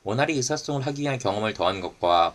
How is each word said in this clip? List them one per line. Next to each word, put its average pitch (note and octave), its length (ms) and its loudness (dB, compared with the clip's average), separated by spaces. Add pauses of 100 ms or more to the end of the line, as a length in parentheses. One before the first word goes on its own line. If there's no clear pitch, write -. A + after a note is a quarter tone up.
원활히 C3+ 320 0
의사소통을 C#3 500 -2
하기 C#3+ 160 -4
위한 C#3 160 -2
경험을 G#2 360 0
더한 F#2 260 0
것과 E2+ 540 2